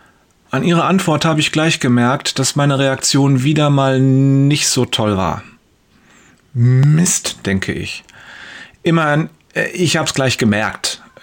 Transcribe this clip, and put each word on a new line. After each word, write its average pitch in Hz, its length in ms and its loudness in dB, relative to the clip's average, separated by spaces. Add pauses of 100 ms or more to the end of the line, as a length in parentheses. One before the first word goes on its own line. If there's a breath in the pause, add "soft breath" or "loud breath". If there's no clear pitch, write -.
(520 soft breath)
An 131 120 -4
ihrer 170 220 2
Antwort 165 400 0
habe 160 160 0
ich - 100 -2
gleich 156 300 0
gemerkt, 123 580 0
dass 131 180 -2
meine 143 220 2
Reaktion 139 640 2
wieder 147 260 2
mal 135 320 2
nicht 139 680 2
so 123 160 0
toll 107 320 0
war. 85 260 -2 (1120 soft breath)
„Mist“, 135 920 2
denke 95 260 -4
ich. - 320 -10 (800 loud breath)
Immerhin, 160 460 0 (260)
äh, 110 160 -4
ich 175 260 -2
hab's 156 180 -4
gleich 135 240 -2
gemerkt. 104 640 -2 (200)